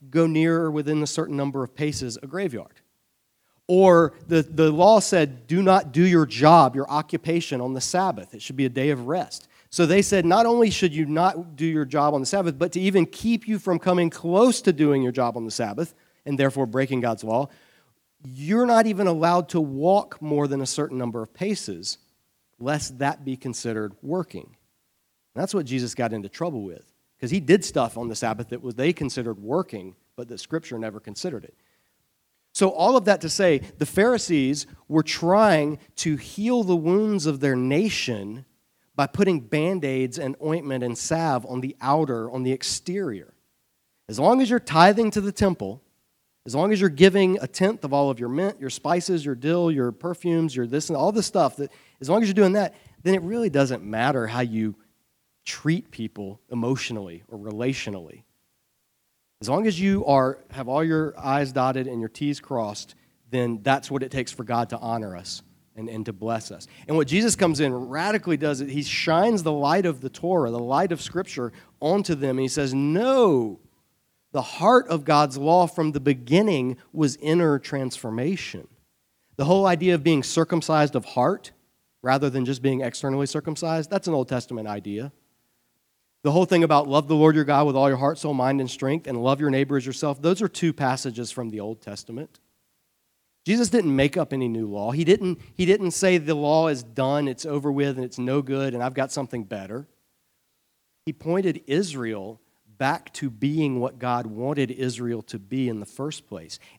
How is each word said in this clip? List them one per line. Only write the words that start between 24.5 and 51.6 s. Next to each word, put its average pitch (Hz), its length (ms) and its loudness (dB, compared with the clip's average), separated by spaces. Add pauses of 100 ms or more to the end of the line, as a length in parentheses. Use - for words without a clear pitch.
And 135 60 -6
that's 190 120 -4
what 180 120 -2
Jesus 123 280 -4
got 117 200 -4
into 101 160 -8
trouble 151 340 -8
with, - 280 -16 (280)
'cause 123 120 -6
he 190 80 0
did 165 240 4
stuff 120 340 -2
on 120 100 -6
the 113 80 -6
Sabbath 113 340 -4
that 123 120 -10
was, 120 140 -10
they 143 180 2
considered 120 460 -6
working, 104 560 -6 (200)
but 117 140 -14
that 113 100 -14
Scripture 156 400 -8
never 107 200 -8
considered 113 440 -10
it. - 120 -20 (1000)
So 190 160 2
all 208 280 4
of 196 80 0
that 185 160 4
to 160 80 -4
say, 170 300 4 (180)
the 151 80 -2
Pharisees 165 800 2 (220)
were 156 160 2
trying 165 760 2 (200)
to 156 180 -2
heal 226 480 -2
the 185 120 2
wounds 180 520 2
of 143 120 -2
their 135 160 2
nation 127 920 -2 (500)
by 143 100 0
putting 185 360 0
Band-Aids 139 760 -2
and 139 260 -6
ointment 143 400 -4
and 120 140 -4
salve 160 480 -2
on 127 160 -8
the 131 200 -8
outer, 131 500 0
on 127 100 -6
the 127 100 0
exterior. 131 840 -6 (720)
As 107 80 -10
long 214 240 6
as 240 80 2
you're 240 100 2
tithing 202 520 6
to 214 100 -2
the 202 100 -4
temple, 151 520 -2 (640)
as 117 80 -6
long 190 180 2
as 190 80 2
you're 190 80 6
giving 185 500 6
a 135 80 -6
tenth 202 360 -2
of 139 100 -4
all 143 160 4
of 123 100 -4
your 120 100 -6
mint, 170 300 -2
your 135 120 -8
spices, 170 520 -2
your 139 120 -4
dill, 165 340 0
your 127 220 0
perfumes, 165 640 -2
your 127 100 -2
this 139 240 -4
and 160 80 -2
all 165 140 2
this 208 160 0
stuff, 156 300 0
that 143 140 -8 (300)